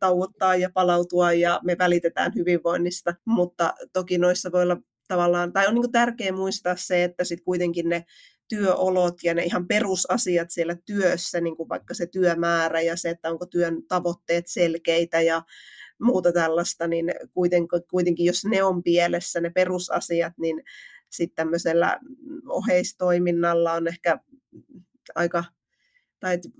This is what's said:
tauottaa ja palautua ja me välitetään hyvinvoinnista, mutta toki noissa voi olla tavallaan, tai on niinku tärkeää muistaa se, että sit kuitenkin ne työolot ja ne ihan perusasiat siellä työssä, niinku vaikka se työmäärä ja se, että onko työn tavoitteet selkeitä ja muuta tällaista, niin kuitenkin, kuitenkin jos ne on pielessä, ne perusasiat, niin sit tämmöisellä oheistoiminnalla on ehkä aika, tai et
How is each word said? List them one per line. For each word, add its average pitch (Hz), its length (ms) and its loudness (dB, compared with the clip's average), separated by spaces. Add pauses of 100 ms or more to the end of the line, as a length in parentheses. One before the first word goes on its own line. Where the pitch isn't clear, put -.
tauottaa 185 560 0
ja 180 180 0
palautua 175 580 2
ja 170 320 2
me 175 140 0
välitetään 175 560 0
hyvinvoinnista, 175 800 -2 (100)
mutta 175 500 0 (180)
toki 180 260 -2
noissa 175 340 0
voi 180 100 2
olla 175 180 0 (280)
tavallaan, 175 440 0
tai 196 140 2
on 220 80 2
niinku 240 140 2
tärkeää 233 440 0
muistaa 190 440 -2
se, 180 280 0
että 175 200 -4
sit 170 200 -6
kuitenkin 175 440 -2
ne 170 160 -2 (440)
työolot 185 760 0
ja 170 100 2
ne 165 100 0
ihan 180 220 -2
perusasiat 185 840 0
siellä 170 260 -4 (100)
työssä, 180 540 0
niinku 165 280 -4
vaikka - 260 -10
se 175 120 -4
työmäärä 170 760 0
ja 170 160 0
se, 170 140 -4
että 170 200 -6
onko 170 160 -6
työn 165 420 -2
tavoitteet 175 580 -2
selkeitä 170 760 0
ja 165 220 2 (580)
muuta 175 320 2
tällaista, 170 540 0
niin 170 260 -2 (200)
kuitenkin, 175 480 2 (100)
kuitenkin 175 360 2
jos 175 180 0
ne 196 180 0
on 180 200 0
pielessä, 175 580 0
ne 170 100 -2
perusasiat, 175 880 0
niin 160 240 -4 (480)
sit - 240 -4
tämmöisellä 165 640 0 (480)
oheistoiminnalla 175 1200 0
on 165 160 -2
ehkä 170 320 -2 (920)
aika, 175 300 -2 (760)
tai 185 140 0
et 180 60 -4 (200)